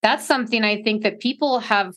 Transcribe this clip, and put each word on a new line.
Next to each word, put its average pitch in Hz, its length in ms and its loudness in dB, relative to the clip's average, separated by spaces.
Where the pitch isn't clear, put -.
That's 220 240 2
something 240 380 0
I 208 180 0
think 214 220 0
that 208 160 0
people 262 400 0
have 202 380 -2